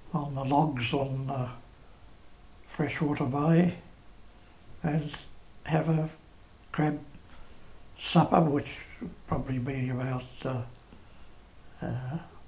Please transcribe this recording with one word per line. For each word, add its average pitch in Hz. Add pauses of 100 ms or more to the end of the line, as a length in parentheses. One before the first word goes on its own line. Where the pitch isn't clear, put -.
(140)
on 143
the 139
logs 135
on, 135
uh, 127 (1200)
Freshwater 147
Bay 165 (1040)
and 151 (540)
have 156
a 160 (600)
crab 151 (1000)
supper, -
which 147 (320)
would 208 (160)
probably 131
be 131
about, 127 (200)
uh, 127 (1200)
uh, 127 (300)